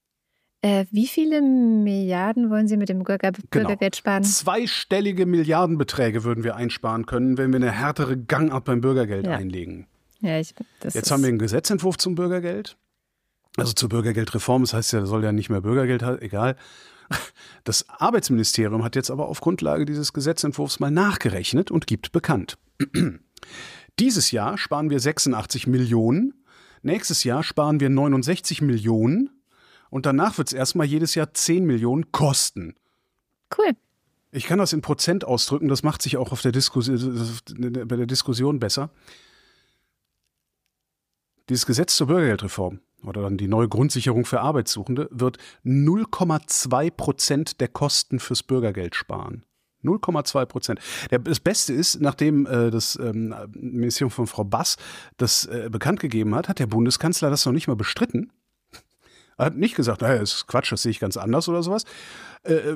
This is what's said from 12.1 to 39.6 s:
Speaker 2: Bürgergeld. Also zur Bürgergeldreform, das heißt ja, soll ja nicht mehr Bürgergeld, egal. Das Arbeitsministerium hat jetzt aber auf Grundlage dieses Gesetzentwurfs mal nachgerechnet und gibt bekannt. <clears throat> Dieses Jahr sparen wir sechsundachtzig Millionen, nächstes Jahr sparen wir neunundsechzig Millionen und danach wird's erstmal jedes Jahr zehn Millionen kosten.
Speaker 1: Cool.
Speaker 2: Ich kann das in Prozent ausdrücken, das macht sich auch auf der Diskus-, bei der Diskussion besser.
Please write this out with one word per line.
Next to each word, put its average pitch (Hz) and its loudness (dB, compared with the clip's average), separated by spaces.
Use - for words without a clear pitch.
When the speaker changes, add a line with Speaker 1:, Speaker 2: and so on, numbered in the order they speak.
Speaker 2:
Bürgergeld. 180 -4
Also 120 0
zur - 0
Bürgergeldreform, 117 0
das 120 0
heißt 113 0
ja, 104 0
soll 107 0
ja 107 2
nicht 107 0
mehr 101 0
Bürgergeld, 123 2
egal. 113 -2
Das - -2
Arbeitsministerium 113 2
hat 117 -4
jetzt 131 -2
aber 135 -4
auf - -8
Grundlage 156 0
dieses 147 -4
Gesetzentwurfs 147 -2
mal 143 0
nachgerechnet 156 0
und - 0
gibt - -4
bekannt. - -2
<clears throat> - -2
Dieses 220 4
Jahr 120 -2
sparen 151 -2
wir 139 2
sechsundachtzig 123 -2
Millionen, 123 2
nächstes 165 0
Jahr 127 0
sparen 151 0
wir 135 4
neunundsechzig 139 2
Millionen 120 2
und 131 -4
danach 147 2
wird's 151 -2
erstmal 135 0
jedes 156 0
Jahr 151 -2
zehn 180 2
Millionen 123 2
kosten. 135 0
Speaker 1:
Cool. 415 4
Speaker 2:
Ich 131 -6
kann 175 2
das 190 2
in 156 -2
Prozent 170 0
ausdrücken, 143 0
das 135 0
macht 151 -2
sich 135 -2
auch 127 -4
auf 123 -6
der 123 2
Diskus-, 131 0
bei 120 -4
der 120 -2
Diskussion 131 -2
besser. 135 -2